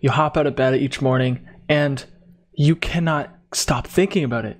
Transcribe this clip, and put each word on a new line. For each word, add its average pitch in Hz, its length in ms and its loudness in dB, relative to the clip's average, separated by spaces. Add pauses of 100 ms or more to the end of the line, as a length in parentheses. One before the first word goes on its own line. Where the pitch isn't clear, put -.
you 139 80 2
hop 151 260 0
out 151 120 2
of 139 80 -2
bed 131 200 2
each 135 260 -2
morning, 127 460 0 (220)
and 147 340 0 (500)
you 147 220 4
cannot 165 580 -2 (200)
stop - 340 -2
thinking 185 380 2
about 117 180 -4
it. 110 160 -10